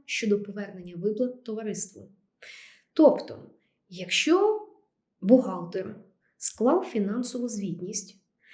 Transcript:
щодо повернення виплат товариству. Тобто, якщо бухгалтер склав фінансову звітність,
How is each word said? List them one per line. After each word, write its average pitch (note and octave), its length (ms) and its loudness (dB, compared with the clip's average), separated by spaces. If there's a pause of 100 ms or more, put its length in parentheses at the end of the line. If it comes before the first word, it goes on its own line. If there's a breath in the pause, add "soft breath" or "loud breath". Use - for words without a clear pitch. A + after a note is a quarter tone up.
щодо G#3 380 0
повернення F#3 540 -12
виплат A3 460 -2
товариству. G#3+ 680 -8 (840 loud breath)
Тобто, - 560 4 (400)
якщо E4+ 800 0 (540)
бухгалтер F#3+ 760 2 (420)
склав C#4+ 460 0
фінансову A#3+ 640 -4
звітність, F#3 680 -8 (360 loud breath)